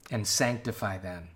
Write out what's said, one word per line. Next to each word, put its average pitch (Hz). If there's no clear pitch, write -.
and 107
sanctify 117
them 87